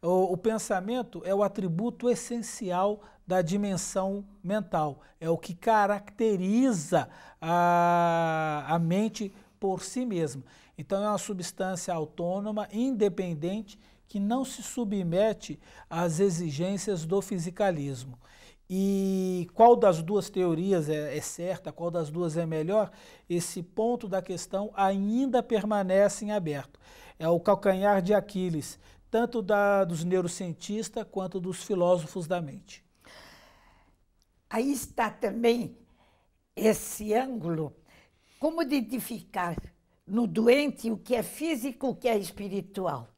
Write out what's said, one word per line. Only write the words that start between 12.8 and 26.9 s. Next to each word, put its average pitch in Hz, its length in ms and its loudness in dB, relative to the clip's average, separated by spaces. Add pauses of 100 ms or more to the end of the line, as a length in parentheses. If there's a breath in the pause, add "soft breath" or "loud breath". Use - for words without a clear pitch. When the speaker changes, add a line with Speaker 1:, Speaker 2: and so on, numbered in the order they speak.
Speaker 1:
que 202 120 -6
não 233 240 0
se 254 180 -10
submete 196 960 -2 (300 loud breath)
às 165 300 0
exigências 175 840 0
do 190 160 2
fisicalismo. 160 960 -4 (520 loud breath)
E 190 840 0
qual 240 220 10
das 185 260 4
duas 190 280 -2
teorias 175 600 0
é, 151 260 -4
é 151 60 -6
certa, 175 500 -8
qual 170 200 -6
das 165 180 -4
duas 165 280 -4
é 170 80 -2
melhor, 160 460 0 (380 loud breath)
esse 175 320 -4
ponto 226 460 -4
da 185 140 -2
questão 190 540 -6
ainda 214 680 2
permanece 202 840 2
em 208 60 -4
aberto. 160 480 -6 (400 loud breath)